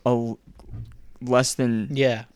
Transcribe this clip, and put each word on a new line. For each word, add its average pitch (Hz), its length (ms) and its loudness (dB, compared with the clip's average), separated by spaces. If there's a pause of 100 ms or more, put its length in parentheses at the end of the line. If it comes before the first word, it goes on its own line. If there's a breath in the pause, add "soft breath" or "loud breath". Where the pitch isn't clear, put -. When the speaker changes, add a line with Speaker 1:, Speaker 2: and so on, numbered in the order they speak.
Speaker 1:
a - 60 4
l-, 117 280 0 (840)
less 123 320 2
than 117 360 -2
Speaker 2:
Yeah. 131 340 0 (120)